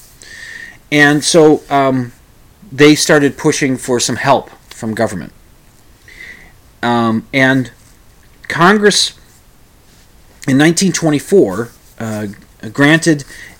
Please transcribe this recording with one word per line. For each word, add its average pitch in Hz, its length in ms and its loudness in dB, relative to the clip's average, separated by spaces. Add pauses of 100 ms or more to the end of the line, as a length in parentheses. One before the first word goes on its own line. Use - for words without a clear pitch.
(920)
And 147 320 2
so, 156 460 4
um, 131 440 -2 (600)
they 147 220 6
started 143 420 0
pushing 143 400 -2
for 120 240 -4
some 123 160 -4
help 127 320 0 (220)
from 110 240 -10
government. 101 400 -6 (1500)
Um, 117 520 -2
and 131 380 0 (760)
Congress 202 720 2 (1300)
in 135 80 0
nineteen 170 360 2
twenty-four, 135 760 0 (300)
uh, 107 300 -8 (440)
granted, 151 520 0 (360)